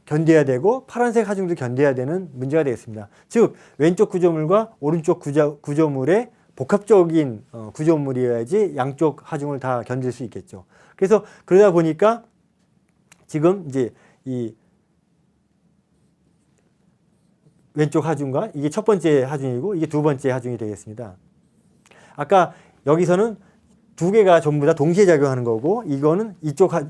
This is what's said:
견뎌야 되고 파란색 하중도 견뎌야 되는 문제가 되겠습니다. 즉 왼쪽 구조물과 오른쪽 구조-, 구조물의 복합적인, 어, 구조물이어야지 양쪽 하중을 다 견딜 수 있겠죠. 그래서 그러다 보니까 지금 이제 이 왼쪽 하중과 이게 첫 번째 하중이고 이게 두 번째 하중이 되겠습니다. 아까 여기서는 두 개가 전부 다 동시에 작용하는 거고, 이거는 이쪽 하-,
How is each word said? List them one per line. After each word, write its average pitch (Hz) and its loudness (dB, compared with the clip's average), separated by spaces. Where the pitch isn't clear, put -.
견뎌야 156 4
되고 180 0
파란색 233 0
하중도 190 -4
견뎌야 131 0
되는 156 -6
문제가 135 -2
되겠습니다. 110 -8
즉 226 2
왼쪽 180 2
구조물과 175 0
오른쪽 160 -2
구조-, 147 -2
구조물의 151 0
복합적인, 160 2
어, 110 -16
구조물이어야지 143 -2
양쪽 139 -2
하중을 143 -6
다 127 -4
견딜 127 -6
수 120 -14
있겠죠. 101 -16
그래서 196 0
그러다 196 6
보니까 170 0
지금 170 0
이제 127 -4
이 123 -8
왼쪽 151 0
하중과 147 -4
이게 147 -6
첫 208 -6
번째 156 2
하중이고 139 -6
이게 160 -4
두 147 -4
번째 139 -2
하중이 123 -6
되겠습니다. 107 -14
아까 160 2
여기서는 180 2
두 175 -2
개가 190 6
전부 147 0
다 160 4
동시에 170 2
작용하는 139 2
거고, 135 -2
이거는 160 -2
이쪽 156 0
하-, 151 -4